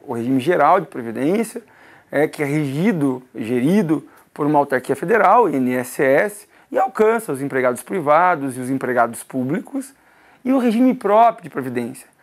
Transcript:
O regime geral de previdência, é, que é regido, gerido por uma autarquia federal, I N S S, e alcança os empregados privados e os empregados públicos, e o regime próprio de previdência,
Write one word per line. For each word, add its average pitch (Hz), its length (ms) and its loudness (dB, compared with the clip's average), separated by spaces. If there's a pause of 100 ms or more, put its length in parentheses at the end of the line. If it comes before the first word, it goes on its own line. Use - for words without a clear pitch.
O 139 80 -8
regime 120 260 0
geral 156 400 4
de 160 60 -4
previdência, 143 800 -4 (480)
é, 143 160 0
que 156 160 -8
é - 20 -2
regido, 143 760 -2 (100)
gerido 143 720 0 (280)
por 156 100 -4
uma 147 140 2
autarquia 135 360 0
federal, 202 540 4
I 147 60 -2
N 127 180 0
S 127 300 -4
S, 156 440 0 (240)
e - 60 -6
alcança 220 540 0
os 131 100 -6
empregados 131 400 0
privados 156 760 0
e 127 40 -10
os 127 100 -6
empregados 123 540 -2
públicos, 170 720 -6 (500)
e 254 80 0
o 269 60 2
regime 240 340 2
próprio 208 520 2
de 156 40 -16
previdência, 123 580 -6 (160)